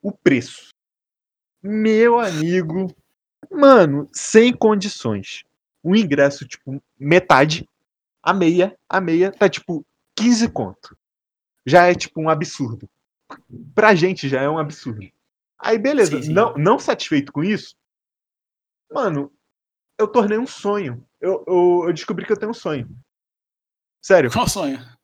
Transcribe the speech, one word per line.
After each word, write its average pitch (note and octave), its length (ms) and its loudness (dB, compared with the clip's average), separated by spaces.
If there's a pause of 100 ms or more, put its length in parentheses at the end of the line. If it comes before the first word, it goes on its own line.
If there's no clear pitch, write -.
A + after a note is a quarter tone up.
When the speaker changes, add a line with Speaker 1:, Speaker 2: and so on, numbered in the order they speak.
Speaker 1:
O G3+ 100 -8
preço. - 580 -4 (920)
Meu A3 580 2
amigo, F3 760 -2 (560)
mano, G#3+ 640 4
sem A#3 400 4
condições. G3 920 -4 (400)
O F3 120 0
ingresso, C#3+ 520 0
tipo, - 340 -16 (180)
metade, D#3 680 2 (540)
a E3+ 120 -2
meia, F3+ 440 2 (120)
a F#3+ 100 0
meia F3 320 0
tá, G3 160 0
tipo, D#3+ 380 -6 (300)
quinze A3+ 340 0
conto. - 480 -10 (680)
Já F3 220 6
é, F3+ 80 4
tipo, - 260 -10
um D#3 80 -4
absurdo. D3 600 -6 (840)
Pra G#3+ 180 4
gente F3+ 340 -2
já C3 140 -2
é C#3+ 80 -2
um D#3+ 80 -6
absurdo. C3 500 -10 (520)
Aí, A3+ 180 -2
beleza, G#3+ 400 0
Speaker 2:
Sim, B2+ 60 -8
sim. D#3 100 -6
Speaker 1:
não, G3 220 0
não E3 240 2
satisfeito - 520 -4
com C#3+ 120 -4
isso, - 320 -6 (1160)
mano, E3 400 -6 (680)
eu G#3+ 100 0
tornei G#3+ 300 0
um B3+ 100 -4
sonho. F#3 580 -8 (140)
Eu, F#3 280 -4
eu, F3 400 2
eu F3 60 -2
descobri F3 320 -8
que - 60 -4
eu G#3 60 0
tenho G#3+ 140 -8
um A#3+ 40 -8
sonho. D3 340 -8 (1120)
Sério. D#3 300 4
Speaker 2:
Qual A#3+ 160 -2
sonho? C#3+ 320 -6 (240)